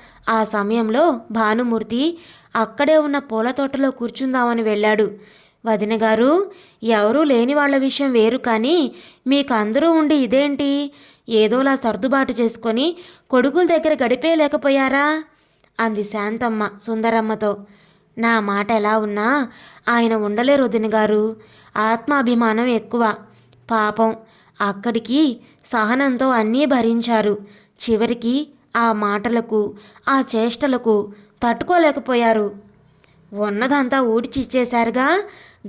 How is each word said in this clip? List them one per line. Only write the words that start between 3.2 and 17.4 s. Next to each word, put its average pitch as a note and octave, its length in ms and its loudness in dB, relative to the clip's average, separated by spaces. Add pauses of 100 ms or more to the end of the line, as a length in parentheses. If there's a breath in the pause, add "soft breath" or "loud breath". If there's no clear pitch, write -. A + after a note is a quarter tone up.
తోటలో C#4 400 -2
కూర్చుందామని A#3+ 720 -2
వెళ్ళాడు. G#3+ 480 2 (560 loud breath)
"వదినగారు, A3 840 2 (320 loud breath)
ఎవరూ A3 400 2
లేని C4 320 2
వాళ్ళ C#4+ 220 2
విషయం C4+ 360 0
వేరు, A3+ 260 2
కానీ B3+ 540 0 (340 loud breath)
మీకు C#4 280 0
అందరూ A3 380 2
ఉండి D#4 220 2
ఇదేంటి? C#4+ 800 0 (360 loud breath)
ఏదోలా A#3 460 2
సర్దుబాటు C4 580 -2
చేసుకొని A#3 640 -2 (340 loud breath)
కొడుకుల C#4 360 2
దగ్గర D#4 380 2
గడిపేయలేకపోయారా?" C#4+ 1200 0 (560 soft breath)
అంది A3 240 -2
శాంతమ్మ G#3+ 640 -4 (120)
సుందరమ్మతో. A3 760 -2 (600 soft breath)